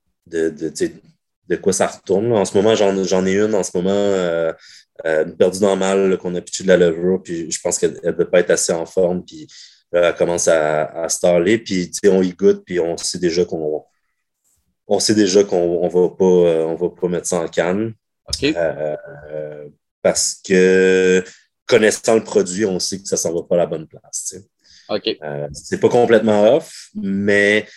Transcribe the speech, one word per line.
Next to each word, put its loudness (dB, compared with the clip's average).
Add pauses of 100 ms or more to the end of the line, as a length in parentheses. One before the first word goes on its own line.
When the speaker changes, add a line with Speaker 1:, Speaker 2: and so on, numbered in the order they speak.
(260)
Speaker 1:
de, -2
de, -8
tu -4
sais, -6 (540)
de -4
quoi -2
ça 0
retourne, -2
là. 2
En 2
ce -2
moment, 4
j'en, 2
j'en 0
ai 0
une 0
en 0
ce -6
moment, -2
euh, 0 (540)
euh, 2
une -12
perdue 2
dans 2
le 0
mal, 0
là, 0
qu'on -6
a -6
pitché -10
de -4
la 6
levure, 2
puis -8
je -8
pense -4
qu'elle -2
ne -4
doit -2
pas 4
être 0
assez 0
en -4
forme, -2
puis -20 (460)
là, 4
elle 0
commence -2
à, 2
à -8
staller, 2
puis, -4
tu -10
sais, 4
on 4
y -2
goûte, 0
puis -4
on -4
sait -8
déjà 0
qu'on, -6 (1040)
on 0
sait 0
déjà 4
qu'on, -4
on 0
va 2
pas, -2
euh, 4
on -4
va -2
pas -6
mettre -4
ça -2
en -4
canne. -2 (320)
Speaker 2:
OK. -4
Speaker 1:
Euh, -8 (320)
parce -2
que, 4 (440)
connaissant 2
le 2
produit, -2
on -2
sait -8
que -16
ça -4
s'en -4
va -4
pas -4
à 2
la 0
bonne -8
place, -14
tu -14
sais. -20 (460)
Speaker 2:
OK. -4
Speaker 1:
Euh, -8
c'est -8
pas 6
complètement 4
off, -8
mais, 0 (120)